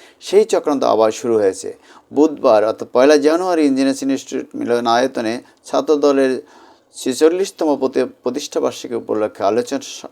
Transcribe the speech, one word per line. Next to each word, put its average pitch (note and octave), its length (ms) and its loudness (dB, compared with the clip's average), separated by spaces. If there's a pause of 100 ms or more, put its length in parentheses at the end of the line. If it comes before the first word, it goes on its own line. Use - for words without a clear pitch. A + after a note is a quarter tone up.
(200)
সেই G#3+ 260 4
চক্রান্ত D#3 380 -2
আবার A2 280 4
শুরু A#2 240 -2
হয়েছে।" G2 420 -2 (360)
বুধবার B2 520 2
অর্থাৎ A2 280 -4
পয়লা C#3+ 240 6
জানুয়ারি D#3+ 480 2
ইঞ্জিনিয়ার্স C3+ 380 0
ইনস্টিটিউট C3+ 520 -6
মিলনায়তনে A#2+ 840 -2 (240)
ছাত্রদলের C#3 760 0 (520)
ছেচল্লিশতম D#3+ 840 0
প্রতি-, C3 300 -2 (160)
প্রতিষ্ঠাবার্ষিকী B2+ 720 -6
উপলক্ষে G#2+ 500 -4
আলোচনা, A#2+ 680 -4